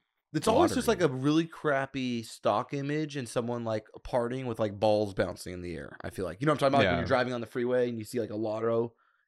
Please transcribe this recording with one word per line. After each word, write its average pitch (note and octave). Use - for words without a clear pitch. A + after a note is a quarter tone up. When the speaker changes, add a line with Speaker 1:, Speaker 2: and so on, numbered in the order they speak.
Speaker 1:
It's D3+
Speaker 2:
the A3
Speaker 1:
always D4+
just, A#3+
Speaker 2:
lottery? F3+
Speaker 1:
like, C#3+
a B2+
really D3
crappy C3+
stock A2
image C#3+
and B2+
someone, A#2+
like, A2
partying B2+
with, A#2+
like, G#2
balls G#2+
bouncing F2+
in F2+
the F2
air, C#2+
I F2+
feel F#2+
like. F2
You C#3
know D#3
what C#3+
I'm C#3
talking C#3
about? C#3
Like, C3+
when F2
Speaker 2:
Yeah. E2+
Speaker 1:
you're F2
driving B2
on A#2+
the A2+
freeway B2
and A#2+
you A2
see, A#2+
like, G#2
a G#2
lotto, A2+